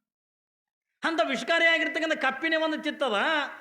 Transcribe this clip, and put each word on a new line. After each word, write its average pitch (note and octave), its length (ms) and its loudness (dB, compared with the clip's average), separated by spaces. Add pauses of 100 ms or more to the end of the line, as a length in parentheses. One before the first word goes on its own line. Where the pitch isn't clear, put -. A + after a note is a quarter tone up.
(1040)
ಅಂಥ D#4+ 200 0
ವಿಷಕಾರಿಯಾಗಿರ್ತಕ್ಕಂಥ D#4+ 920 2
ಕಪ್ಪಿನೇ D#4 420 -2
ಒಂದು D#4 280 -2
ತಿತ್ತದ. C#4+ 300 -2 (480)